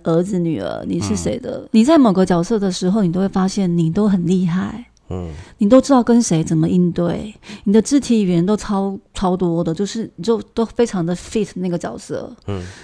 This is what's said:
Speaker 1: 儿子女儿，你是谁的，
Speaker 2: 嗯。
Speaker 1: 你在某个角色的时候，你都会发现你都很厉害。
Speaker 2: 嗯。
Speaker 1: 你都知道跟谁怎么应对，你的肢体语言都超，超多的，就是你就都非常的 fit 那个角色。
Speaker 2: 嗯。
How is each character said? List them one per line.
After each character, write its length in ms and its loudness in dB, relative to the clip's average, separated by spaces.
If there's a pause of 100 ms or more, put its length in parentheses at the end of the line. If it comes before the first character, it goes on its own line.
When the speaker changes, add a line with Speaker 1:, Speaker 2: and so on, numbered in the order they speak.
Speaker 1:
儿 180 2
子 160 -2
女 220 -2
儿， 260 -8
你 140 -4
是 160 -2
谁 240 -4
的， 200 -10
Speaker 2:
嗯。 120 -18
Speaker 1:
你 120 6
在 120 4
某 160 6
个 140 4
角 160 2
色 160 -2
的 120 -2
时 200 -2
候， 120 2
你 80 2
都 100 -2
会 80 0
发 200 0
现 300 0
你 120 2
都 160 0
很 200 2
厉 200 2
害。 400 -4 (220)
Speaker 2:
嗯。 220 -8 (280)
Speaker 1:
你 100 2
都 120 8
知 120 2
道 100 6
跟 200 4
谁 200 2
怎 140 -2
么 120 2
应 220 2
对， 420 -4 (320)
你 80 0
的 80 6
肢 200 2
体 240 2
语 60 0
言 140 2
都 120 2
超， 420 -4 (140)
超 240 0
多 260 0
的， 100 -2
就 140 -4
是 300 -8
你 80 -12
就 160 0 (140)
都 100 0
非 220 -2
常 180 -4
的 100 -2
fit 420 -6
那 120 -6
个 80 -4
角 220 -8
色。 360 -10 (120)
Speaker 2:
嗯。 180 -6 (200)